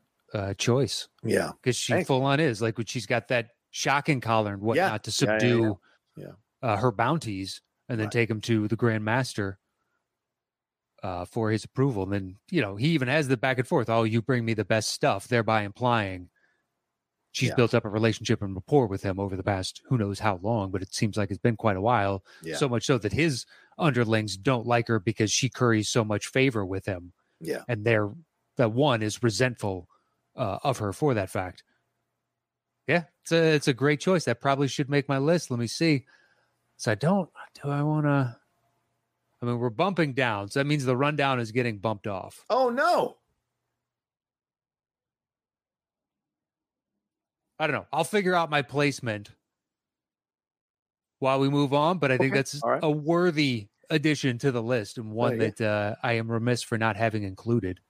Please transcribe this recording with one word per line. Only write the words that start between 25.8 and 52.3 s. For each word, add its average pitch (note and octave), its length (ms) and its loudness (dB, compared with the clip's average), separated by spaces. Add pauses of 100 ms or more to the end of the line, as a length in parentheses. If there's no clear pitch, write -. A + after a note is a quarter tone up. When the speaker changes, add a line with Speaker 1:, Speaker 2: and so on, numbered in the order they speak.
Speaker 1:
so A#2+ 160 2
much G#2+ 240 -2
favor C3 380 0
with F#2+ 220 -6
him. F2+ 260 -6 (260)
Speaker 2:
Yeah. D#3 280 -8
Speaker 1:
And A2 180 -2
they're, G#2+ 260 2 (440)
that A2+ 160 2
one A#2+ 320 2
is G#2+ 180 -4
resentful, A2 680 0 (480)
uh, G#2+ 280 -4
of C3 160 0
her G#2 140 -2
for D3 200 0
that F#2+ 160 -2
fact. F#2 340 -8 (1200)
Yeah, E3 160 2 (180)
it's - 100 -10
a, E3 220 6
it's D3+ 140 2
a D3 60 6
great C#3 260 2
choice. F#3 260 2
That A#2 160 -2
probably C#3 260 2
should B2+ 220 -4
make C#3+ 180 0
my C3+ 120 0
list. D#3 320 0
Let A#2+ 80 -2
me A#2 80 -2
see. D3+ 400 0 (680)
So - 140 -2
I G#2+ 40 0
don't, F3 340 0 (320)
do C#3+ 80 -6
I C#3+ 140 0
wanna, D3 560 0 (1000)
I A#2+ 40 -4
mean, A#2+ 140 0
we're B2 100 0
bumping D#3+ 440 0
down. A2+ 360 0
So C#3 100 -2
that C#3 60 2
means D3 200 0
the B2+ 120 2
rundown C#3 420 0
is A2 120 -4
getting A#2+ 280 -2
bumped A2 280 -4
off. F#2+ 420 -10
Speaker 2:
Oh, B3 200 2
no. C#4 480 0 (4000)
Speaker 1:
I D#3 80 0
don't D3 80 0
know. G#2 160 -6
I'll D#3 120 0
figure F#3 320 0
out E3 140 0
my D3 120 2
placement C3 720 -2 (1900)
while C3+ 200 2
we C3+ 100 2
move C#3+ 240 2
on, D#3 240 4
but D3 140 0
I B2+ 60 2
think C3+ 160 2